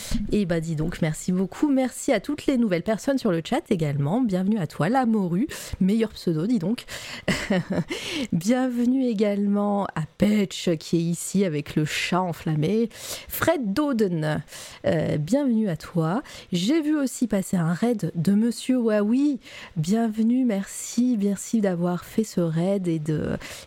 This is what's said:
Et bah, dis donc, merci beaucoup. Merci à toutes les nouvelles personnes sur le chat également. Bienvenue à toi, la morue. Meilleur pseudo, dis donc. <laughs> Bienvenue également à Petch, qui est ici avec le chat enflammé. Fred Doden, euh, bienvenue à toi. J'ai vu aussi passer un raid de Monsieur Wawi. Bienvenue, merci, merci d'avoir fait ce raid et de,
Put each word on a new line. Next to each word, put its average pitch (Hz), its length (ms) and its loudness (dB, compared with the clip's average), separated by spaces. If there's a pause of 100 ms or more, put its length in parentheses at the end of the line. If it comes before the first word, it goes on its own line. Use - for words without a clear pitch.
(320)
Et 208 140 4
bah, 170 140 0
dis 160 160 -2
donc, 160 260 -2
merci 156 280 0
beaucoup. 185 380 0
Merci 262 440 0
à 208 80 2
toutes - 260 -6
les 277 100 4
nouvelles 190 260 2
personnes 240 360 0
sur 233 120 0
le 165 140 0
chat - 260 -2
également. 151 520 0
Bienvenue 196 360 0
à 160 80 -2
toi, - 220 -2
la 262 180 2
morue. 208 400 2 (340)
Meilleur 208 300 2
pseudo, 165 360 -2
dis 240 120 2
donc. 185 260 -2 (680)
<laughs> 196 840 -2
Bienvenue 247 720 2
également 202 800 2
à - 180 -4 (140)
Petch, 208 600 2
qui - 180 -2
est 170 60 2
ici 175 420 0
avec 147 320 -4
le 151 80 2
chat - 360 -2
enflammé. 175 680 0 (400)
Fred 285 440 0
Doden, 185 680 0 (440)
euh, 165 320 2
bienvenue 220 500 2
à 160 80 -2
toi. 170 460 -2 (300)
J'ai 202 280 2
vu 302 160 0
aussi 269 300 -2
passer 196 300 0
un 165 160 2
raid 208 420 0
de 170 180 2
Monsieur 233 460 2
Wawi. 226 640 2 (360)
Bienvenue, 226 680 2
merci, 233 760 0
merci 202 400 0
d'avoir 175 440 0
fait - 200 0
ce - 160 -2
raid 175 460 0
et 160 140 0
de, 151 360 -2 (300)